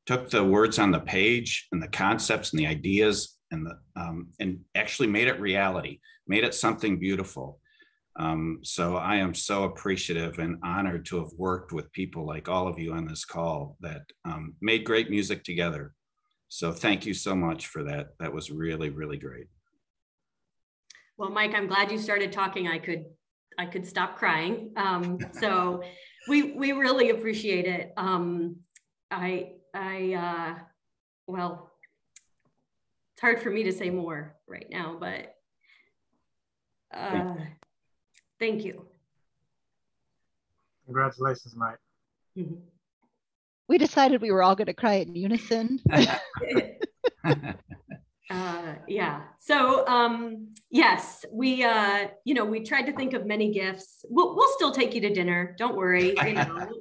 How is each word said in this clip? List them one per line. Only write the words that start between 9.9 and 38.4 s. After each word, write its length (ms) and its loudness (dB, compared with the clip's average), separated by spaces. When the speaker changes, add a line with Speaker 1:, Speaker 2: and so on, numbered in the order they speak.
Speaker 1:
and 240 -4
honored 440 -4
to 120 -4
have 200 -6
worked 340 -4
with 200 -8
people 340 -8
like 220 -8
all 200 0
of 100 -6
you 140 -6
on 140 -6
this 180 -8
call 560 -6
that, 220 -12
um, 360 -10
made 240 2
great 240 2
music 360 -2
together. 500 -4
So 240 -4
thank 340 -2
you 80 -4
so 200 -2
much 340 -2
for 160 -8
that. 240 -8
That 140 -6
was 160 -10
really, 400 -4
really 260 -8
great. 300 -14
Speaker 2:
Well, 140 -6
Mike, 240 2
I'm 140 0
glad 220 2
you 80 -2
started 340 0
talking. 360 -2
I 100 -2
could, 260 -6
I 80 -4
could 200 -8
stop 320 -2
crying. 580 0
Um, 420 0
so 500 0
<laughs> 240 -16
we, 240 4
we 200 -2
really 380 2
appreciate 540 -2
it. 320 -4
Um, 600 -2
I, 420 -4
I, 400 -4
uh, 40 -18
well, 440 -6
it's 80 -10
hard 180 2
for 100 -4
me 120 0
to 100 0
say 160 -6
more 480 -6
right 240 -16
now, 300 -8
but, 340 -10
uh, 160 -6
Speaker 1:
Thank 280 -2
you. 60 -8
Speaker 2:
thank 260 -2